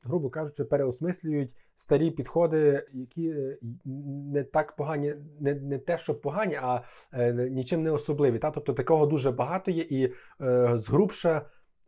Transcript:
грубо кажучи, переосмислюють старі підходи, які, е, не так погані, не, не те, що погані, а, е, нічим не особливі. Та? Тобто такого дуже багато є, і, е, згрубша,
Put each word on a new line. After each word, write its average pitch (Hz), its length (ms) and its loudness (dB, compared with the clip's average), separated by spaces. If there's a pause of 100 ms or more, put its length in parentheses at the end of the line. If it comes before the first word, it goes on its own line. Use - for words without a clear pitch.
грубо 135 280 -2
кажучи, 147 340 -6
переосмислюють 143 840 -2 (260)
старі 151 340 2
підходи, 156 840 2
які, 131 380 -6
е, 143 280 -6 (720)
не 143 120 0
так 156 320 -2
погані, 147 380 -2 (260)
не, 143 140 0
не 139 240 -4
те, 165 200 -2
що 147 220 -4
погані, 156 420 -2
а, 127 200 0 (300)
е, 120 200 2
нічим 131 500 -2
не 156 80 0
особливі. 143 480 2
Та? 151 120 -2
Тобто 147 220 -2
такого 151 340 4
дуже 139 240 2
багато 143 400 -2
є, 165 200 0
і, 131 220 2 (280)
е, 123 380 4
згрубша, 160 680 2 (420)